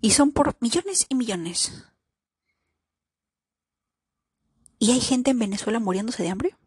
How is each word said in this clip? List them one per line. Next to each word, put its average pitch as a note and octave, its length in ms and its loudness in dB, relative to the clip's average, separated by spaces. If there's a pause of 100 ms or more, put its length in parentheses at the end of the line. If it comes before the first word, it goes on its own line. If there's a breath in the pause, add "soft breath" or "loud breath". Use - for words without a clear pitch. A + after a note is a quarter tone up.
Y A3 120 4
son C#4+ 180 6
por D4 300 0
millones F4+ 480 -2
y C4+ 80 -2
millones. F3+ 680 -4 (3000)
¿Y A3+ 140 4
hay B3+ 80 4
gente C4 320 0
en B3+ 60 0
Venezuela G#3+ 420 -2
muriéndose G3+ 420 -4
de E3+ 80 -2
hambre? G#3+ 260 -4 (100)